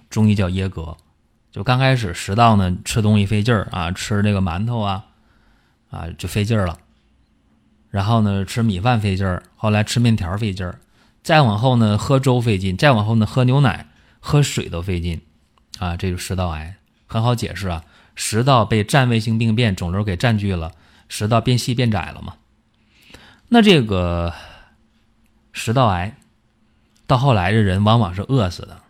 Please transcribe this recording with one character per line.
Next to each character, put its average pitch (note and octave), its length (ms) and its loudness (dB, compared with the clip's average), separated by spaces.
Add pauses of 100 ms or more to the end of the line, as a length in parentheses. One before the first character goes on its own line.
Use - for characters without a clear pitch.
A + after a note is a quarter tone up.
(120)
中 A2 180 4
医 G#2 60 4
叫 F#2+ 140 0
噎 F#2+ 200 -2
膈。 D#2+ 260 -12 (560)
就 G2+ 120 -10
刚 B2+ 160 0
开 C3 160 4
始 G#2 180 -4
食 - 220 -6
道 A#2 200 6
呢， F2+ 300 2
吃 - 160 -2
东 G#2+ 160 4
西 G2+ 80 2
费 G#2 160 0
劲 A#2 140 2
儿 F#2+ 160 -2
啊， E2+ 200 -4
吃 G2+ 300 -4
这 G#2 100 2
个 G2+ 80 0
馒 F#2+ 280 -4
头 A#2+ 120 -4
啊， G2+ 260 -6 (840)
啊， F2+ 160 -12 (100)
就 - 120 -10
费 G#2 180 -2
劲 A2+ 100 0
儿 G2 120 2
了。 D#2+ 100 -6 (1120)
然 G2 160 -2
后 A2+ 160 2
呢， G2 240 0
吃 - 160 -6
米 G#2 180 0
饭 A#2+ 200 0
费 G2+ 160 -2
劲 G2 100 -2
儿， F2+ 160 -4 (140)
后 G#2+ 160 -2
来 G#2+ 120 2
吃 - 160 -4
面 A#2+ 160 4
条 F#2 220 -4
费 G#2+ 160 -4
劲 F#2+ 100 -8
儿， F2 140 -10 (460)
再 D#3 180 4
往 G#2 160 2
后 B2 200 2
呢， G#2 200 2
喝 C3+ 220 0
粥 B2+ 220 2
费 A2+ 180 0
劲， F#2 180 -4
再 D3 140 4
往 G#2+ 120 2
后 A2+ 120 0
呢， A2 100 4
喝 B2+ 200 0
牛 C3 160 4
奶、 A#2 260 0 (320)
喝 D3 240 2
水 - 260 -6
都 E2+ 120 -6
费 F2+ 180 -4
劲 E2 220 -6 (580)
啊， F2 160 -6
这 F2+ 160 -4
就 F2 60 -4
是 - 60 -10
食 F#2+ 120 -6
道 F2+ 140 -2
癌。 D#2 260 -10 (320)
很 A2 160 -4
好 A#2+ 100 2
解 A2+ 220 -6
释 F#2+ 140 -6
啊， D#2+ 140 -6 (300)
食 A2 300 -2
道 C3 220 4
被 A2 180 0
占 B2+ 260 2
位 A2+ 100 2
性 A2+ 200 -2
病 A2+ 160 0
变 A2 200 2
肿 F2 160 -6
瘤 G2+ 120 -2
给 G2 120 -4
占 A2+ 220 0
据 G2+ 160 -2
了， E2 200 -6 (340)
食 - 200 -6
道 A#2 140 2
变 B2 160 0
细 B2 160 -4
变 A#2+ 160 0
窄 E2 220 -4
了 - 100 -16
嘛。 - 140 -14 (1120)
那 A#3 160 6
这 F3+ 180 6
个 F2 520 -2 (1200)
食 - 200 -4
道 B2+ 140 4
癌 F#2 300 -2 (920)
到 C3+ 100 2
后 C3 160 4
来 F#2+ 180 0
这 A2 60 2
人 G2+ 260 2
往 A2+ 160 6
往 F2+ 140 -2
是 G2 80 -8
饿 A2+ 280 0
死 - 140 -10
的 - 260 -20